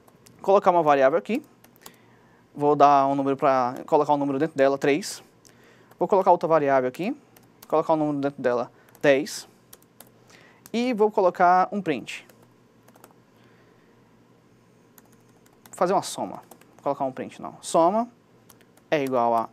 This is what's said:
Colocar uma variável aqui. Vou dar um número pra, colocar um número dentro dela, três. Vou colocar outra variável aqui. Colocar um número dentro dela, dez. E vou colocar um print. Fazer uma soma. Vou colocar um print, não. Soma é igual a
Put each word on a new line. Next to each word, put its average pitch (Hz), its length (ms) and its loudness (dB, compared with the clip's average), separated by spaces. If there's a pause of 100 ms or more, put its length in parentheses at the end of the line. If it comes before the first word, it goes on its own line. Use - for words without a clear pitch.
(420)
Colocar 196 300 4
uma 170 100 4
variável 143 360 4
aqui. - 280 -6 (1080)
Vou 147 220 0
dar 143 320 6
um 139 60 0
número 139 240 -2
pra, 131 380 0 (100)
colocar 151 280 2
um 143 40 0
número 139 220 -4
dentro 156 180 -4
dela, 139 220 2
três. 147 440 -4 (760)
Vou 180 80 -2
colocar 185 240 2
outra 175 160 2
variável 139 420 2
aqui. 196 260 -8 (520)
Colocar 160 260 0
um 160 40 0
número 151 200 -2
dentro 139 240 -6
dela, 123 300 -4 (280)
dez. 143 480 0 (1300)
E 240 180 -2
vou 214 200 0
colocar 180 600 2
um 202 120 -8
print. - 440 -8 (3500)
Fazer 185 220 -2
uma 175 80 0
soma. - 400 -12 (340)
Vou - 80 -20
colocar 139 220 -4
um 131 60 -6
print, 123 280 -14
não. 82 220 -16
Soma 190 480 0 (800)
é 151 140 -2
igual 120 320 0
a 113 180 -4